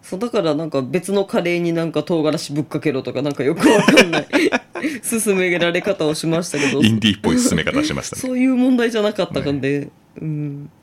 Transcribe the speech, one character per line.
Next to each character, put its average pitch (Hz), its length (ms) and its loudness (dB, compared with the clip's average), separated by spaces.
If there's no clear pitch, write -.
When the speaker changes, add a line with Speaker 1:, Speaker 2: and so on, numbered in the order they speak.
Speaker 1:
そ - 140 -10
う、 185 40 -6
だ 233 100 -4
か 226 100 0
ら、 160 140 2
な 156 100 -2
ん 156 60 -6
か、 139 100 0
別 160 320 -4
の 196 140 2
カ - 160 -2
レ 175 140 0
ー - 20 0
に、 170 160 0
な 165 100 0
ん 156 80 -4
か、 147 100 -2
唐 165 200 0
辛 147 160 0
子 - 160 -8
ぶ 147 80 -2
っ - 20 -2
か 147 160 -6
け 151 120 0
ろ 131 100 -2
と 123 100 -8
か、 127 80 -4
な 147 100 -2
ん 139 40 -4
か、 135 100 -2
よ 147 100 2
く - 140 4
わ 208 140 6
か 262 200 6
ん 175 80 4
な 156 100 0
い - 40 -8
<laughs> 320 240 0
勧 214 340 0
め 185 220 0
ら 170 120 2
れ 180 120 -2
方 190 240 -2
を 151 80 0
し 160 120 -4
ま 165 160 0
し 170 80 -6
た - 80 -4
け 139 120 0
ど。 139 120 0
Speaker 2:
イ - 80 6
ン 113 80 2
デ 107 100 2
ィ 101 40 4
ー 98 60 -2
っ - 20 -16
ぽ - 140 0
い - 20 4
勧 247 180 2
め 80 80 0
方 294 220 0
し - 80 -2
ま 67 100 -4
し - 60 -10
た - 80 -10
ね。 - 60 -10
Speaker 1:
そ 262 100 -4
う 254 60 -2
い 254 80 4
う 262 100 2
問 254 220 4
題 233 120 2
じ 226 80 -4
ゃ 214 40 2
な 208 100 2
か 190 120 -2
っ - 60 -6
た 139 120 -4
か 143 100 -2
ん 143 80 -2
で。 139 200 0
Speaker 2:
ね。 - 80 -10
Speaker 1:
う - 20 -10
ん。 147 460 -8